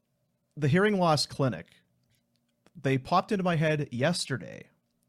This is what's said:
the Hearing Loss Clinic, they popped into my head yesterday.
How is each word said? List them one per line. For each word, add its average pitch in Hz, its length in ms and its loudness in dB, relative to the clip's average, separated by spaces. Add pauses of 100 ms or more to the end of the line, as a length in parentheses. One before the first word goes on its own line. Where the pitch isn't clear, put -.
(560)
the 147 120 0
Hearing 196 300 4
Loss 160 280 2
Clinic, 117 400 -4 (1120)
they 135 180 0
popped 180 340 -2
into 190 120 -2
my 175 120 0
head 151 360 0
yesterday. 117 760 -4 (400)